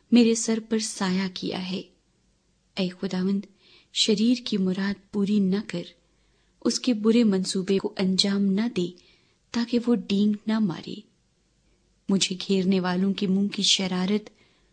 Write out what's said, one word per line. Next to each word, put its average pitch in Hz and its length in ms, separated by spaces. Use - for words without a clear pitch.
मेरे 226 220
सर 226 240
पर 220 200
साया 190 480
किया 185 320
है। 185 300
ऐ 185 120
खुदावंद, 190 580
शरीर 226 460
की 214 180
मुराद 190 380
पूरी 208 260
न 190 220
कर, 175 240
उसके 247 280
बुरे 220 300
मंसूबे 190 540
को 185 100
अंजाम 196 540
न 202 280
दे, 180 240
ताकि 233 240
वो 240 180
डींग 208 400
न 220 80
मारे। 208 460
मुझे 190 260
घेरने 190 440
वालों 180 340
के 202 140
मुंह 196 220
की 202 140
शरारत 190 680